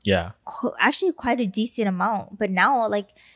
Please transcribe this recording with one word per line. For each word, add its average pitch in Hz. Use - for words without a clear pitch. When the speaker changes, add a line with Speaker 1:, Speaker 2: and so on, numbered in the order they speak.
Speaker 1:
Yeah. 90
Speaker 2:
Qu-, -
actually 285
quite 247
a 226
decent 214
amount. 196
But 208
now, 220
like, 208